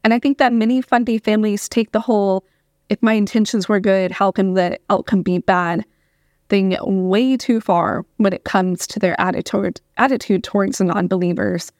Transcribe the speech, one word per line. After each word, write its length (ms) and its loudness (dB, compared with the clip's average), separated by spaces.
And 100 2
I 60 2
think 200 0
that 140 4
many 280 2
Fundy 360 0
families 520 0
take 220 -2
the 80 0
whole, 440 0
"If 120 -2
my 120 4
intentions 560 0
were 100 2
good, 320 2
how 200 0
can 220 0
the 260 0
outcome 320 0
be 180 0
bad?" 460 0
thing 340 2
way 540 2
too 240 0
far 440 0
when 160 2
it 100 -10
comes 420 0
to 140 -8
their 220 -2
attitude, 580 -4
attitude 480 0
towards 380 -2
non-believers 1000 -2